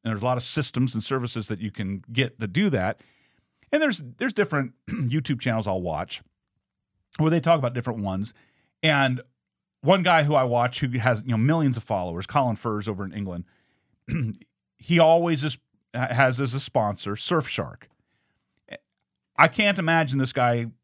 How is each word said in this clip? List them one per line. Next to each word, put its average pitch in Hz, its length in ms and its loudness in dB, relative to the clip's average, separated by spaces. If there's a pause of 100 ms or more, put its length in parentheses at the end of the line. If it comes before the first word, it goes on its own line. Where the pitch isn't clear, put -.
there's 107 180 -2
a 123 40 -2
lot 127 100 2
of 123 80 -4
systems 127 500 -2
and 110 80 -2
services 120 460 -4
that 101 120 -6
you 104 120 -6
can 98 400 -6
get 117 260 -2
that 101 140 -6
do 190 180 2
that. 101 300 -2 (720)
And 311 100 2
there's, 240 180 0 (180)
there's 240 140 -2
different 143 480 -2
<clears throat> - 80 -18
YouTube 135 520 -2
channels 113 260 -2
I'll 95 160 -2
watch 82 400 -6 (960)
where 156 120 4
they 165 100 2
talk 165 180 4
about 127 160 -2
different 117 260 -4
ones. 98 320 -4 (480)
And 139 400 2 (600)
one 175 220 4
guy 165 180 6
who 147 140 2
I 131 80 4
watch 123 340 0
who 139 100 -2 (120)
has, 110 260 2
you 123 60 -2
know, 113 40 2
millions 139 400 4
of 107 60 -6
followers, 90 460 -4
Colin 127 280 2
Furze 104 320 -4
over 98 160 -6
in 92 80 -10
England, 90 320 -6 (600)
<clears throat> - 720 -8
he 170 220 2
always 165 420 6
is, 147 160 -4 (360)
ha-, 123 200 -4
has 131 260 4
as 131 140 -2
a 135 60 -4
sponsor 104 560 -2
Surfshark. - 680 -4 (1500)
I 160 120 6
can't 202 300 0
imagine 160 400 2
this 131 140 0
guy 120 340 0 (180)